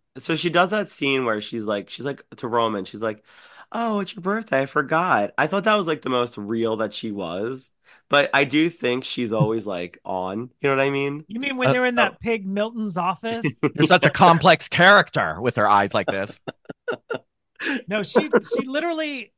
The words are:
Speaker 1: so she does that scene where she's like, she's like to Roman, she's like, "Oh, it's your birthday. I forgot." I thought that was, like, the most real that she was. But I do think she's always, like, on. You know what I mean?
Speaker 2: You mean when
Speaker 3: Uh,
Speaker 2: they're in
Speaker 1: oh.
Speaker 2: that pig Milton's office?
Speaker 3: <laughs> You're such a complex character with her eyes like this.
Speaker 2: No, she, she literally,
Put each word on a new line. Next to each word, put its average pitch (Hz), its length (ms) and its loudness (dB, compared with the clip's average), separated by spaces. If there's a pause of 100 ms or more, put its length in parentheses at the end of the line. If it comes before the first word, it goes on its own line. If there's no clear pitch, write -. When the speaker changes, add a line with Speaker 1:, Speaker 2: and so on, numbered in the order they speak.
(180)
Speaker 1:
so 160 180 -2
she 165 140 -2
does 175 200 4
that 202 180 -2
scene 135 360 0
where 110 160 0
she's 110 240 -8
like, 104 240 -4
she's - 160 -12
like 139 180 -8 (140)
to 131 100 -8
Roman, 110 380 0
she's 104 160 -14
like, 110 240 -4 (480)
"Oh, 226 280 -2
it's - 140 -8
your 175 80 -14
birthday. 196 380 -2
I 139 60 0
forgot." 147 720 0
I 143 100 2
thought 190 160 -2
that 214 100 4
was, 196 140 0
like, 156 140 -2
the 127 80 -6
most 123 280 -2
real 113 380 -2
that 104 180 -4
she 113 160 -8
was. 101 600 -6 (400)
But 143 240 4
I 139 100 4
do 151 240 2
think 127 360 -2
she's 117 280 -6
always, 110 340 0
like, 90 380 -8
on. 95 460 -6 (100)
You 143 80 0
know 135 80 2
what 135 60 2
I 139 80 0
mean? 139 360 -4
Speaker 2:
You 226 140 -10
mean 277 160 -6
when 254 120 0
Speaker 3:
Uh, 233 40 4
Speaker 2:
they're 254 140 2
in 240 120 0
Speaker 1:
oh. 233 40 4
Speaker 2:
that - 180 -2
pig 226 260 -4
Milton's 208 520 -4
office? 220 460 -4 (160)
Speaker 3:
<laughs> - 20 -4 (120)
You're 151 120 2
such 180 180 4
a 151 60 4
complex 170 580 6
character 160 720 4
with 120 160 -2
her 107 100 4
eyes 101 280 4
like 101 140 0
this. 98 300 -4 (1500)
Speaker 2:
No, 208 140 -2
she, 247 260 0 (280)
she 254 100 -2
literally, 294 720 -6